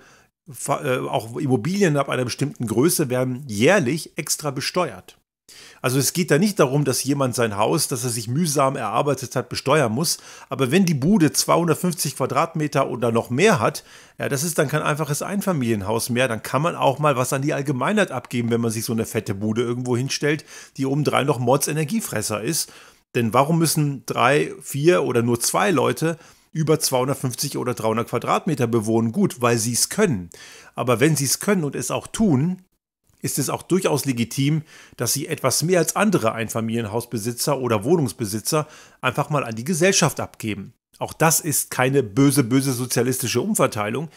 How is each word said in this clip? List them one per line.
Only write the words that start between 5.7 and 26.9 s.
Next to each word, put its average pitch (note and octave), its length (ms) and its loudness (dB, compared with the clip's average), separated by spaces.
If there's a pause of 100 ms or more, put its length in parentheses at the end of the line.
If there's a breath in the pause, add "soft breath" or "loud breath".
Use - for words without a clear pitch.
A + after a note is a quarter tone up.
Also B2+ 160 0
es C3+ 160 0
geht E3+ 160 0
da D3 80 6
nicht G3 220 2
darum, D3 260 2
dass C3 180 0
jemand C3+ 300 0
sein A2+ 240 0
Haus, C#3 300 2
das A#2+ 160 -4
er B2+ 80 -4
sich A2+ 160 -6
mühsam C#3 480 0
erarbeitet B2+ 600 -2
hat, B2 140 -4
besteuern C3 420 2
muss. C#3+ 280 -2 (280 loud breath)
Aber C3 220 -2
wenn F#3 160 4
die E3+ 80 2
Bude D#3+ 380 4
zweihundertfünfzig D#3+ 840 0
Quadratmeter C#3+ 720 0
oder A#2+ 220 0
noch A2+ 180 0
mehr D#3+ 300 4
hat, C3 240 0 (360 loud breath)
ja, - 100 -4
das C3+ 140 -2
ist E3+ 160 -4
dann D#3 80 2
kein D3+ 160 -2
einfaches D3 380 -2
Einfamilienhaus A#2 880 -2
mehr, B2 180 2
dann A2 160 -6
kann C3 180 -2
man D#3+ 140 -2
auch C3 240 2
mal D3+ 160 2
was B2+ 180 0
an C3+ 80 0
die D3 120 -2
Allgemeinheit C#3+ 580 0
abgeben, A#2+ 400 -2
wenn A#2 100 2
man A#2 100 0
sich A2 140 -4
so B2 80 -2
eine A2 120 0
fette A2 280 -4
Bude G#2+ 300 0
irgendwo B2 340 -2
hinstellt, D3 480 -2 (320 loud breath)
die C3+ 80 -2
obendrein C3 400 2
noch C#3 140 0
Mordsenergiefresser C#3 1000 -2
ist. B2 300 -4 (440 loud breath)
Denn A#2 180 0
warum C#3+ 240 4
müssen D3 480 0
drei, C#3+ 560 2
vier E3 420 2
oder B2 200 2
nur A#2 160 2
zwei F#3+ 320 0
Leute C#3+ 480 0 (320 loud breath)
über D#3 280 2
zweihundertfünfzig C3 800 -2